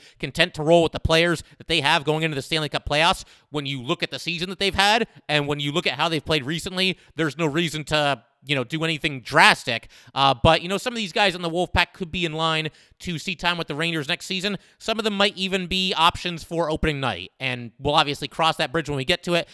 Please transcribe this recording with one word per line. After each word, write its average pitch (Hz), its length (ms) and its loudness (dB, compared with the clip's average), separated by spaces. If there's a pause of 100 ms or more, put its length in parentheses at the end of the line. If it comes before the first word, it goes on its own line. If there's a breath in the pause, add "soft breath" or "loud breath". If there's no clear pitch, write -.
(200 loud breath)
content 165 340 0
to 156 100 -6
roll 165 200 6
with 156 80 2
the - 80 -6
players 165 440 2 (140 soft breath)
that - 100 -20
they 165 140 0
have 147 240 2
going 156 180 0
into 160 120 -2
the 135 60 -4
Stanley 156 280 -2
Cup - 180 -6
playoffs 165 380 2 (240 soft breath)
when 143 160 -6
you 139 160 -6
look 147 200 -4
at 170 100 -6
the 135 80 -10
season 170 300 -6
that 190 100 -12
they've 196 160 0
had 208 320 4 (200 loud breath)
and 147 200 0
when 147 120 -2
you 143 120 -2
look 160 160 -2
at 139 80 -2
how 151 120 0
they've 160 160 -2
played 151 220 0
recently, 180 520 -2 (180 soft breath)
there's 151 200 -2
no 165 120 0
reason 156 380 -2
to, 147 380 2 (220)
you 143 100 0
know, 131 80 0
do 156 200 -4
anything 151 380 -2
drastic. 147 680 4 (240 loud breath)
Uh, 135 300 4
but, 165 180 6
you 170 80 -10
know, 196 80 -2
some 240 160 -4
of 240 40 -6
these 202 140 -4
guys 202 220 2
in 180 80 -8
the 175 80 -2
Wolfpack 175 440 0
could 175 180 -10
be 180 140 -4
in 156 80 -4
line 160 360 0 (300 soft breath)
to 175 180 -6
see 185 160 -6
time 175 240 -2
with 160 100 -4
the 151 80 -6
Rangers 160 320 -2
next 170 200 -6
season. 190 320 -4 (180 soft breath)
Some 220 220 -4
of 220 40 -4
them 208 140 -2
might 202 180 2
even 185 300 -2
be 185 300 -2
options 170 480 0
for 165 260 -2
opening 156 300 -2
night, 98 400 -4
and 123 400 -6
we'll 143 160 0
obviously 147 320 0
cross 160 300 0
that 147 140 -2
bridge 156 160 -2
when 147 100 -2
we 135 60 -2
get 175 200 -2
to 175 100 -2
it. 170 200 -2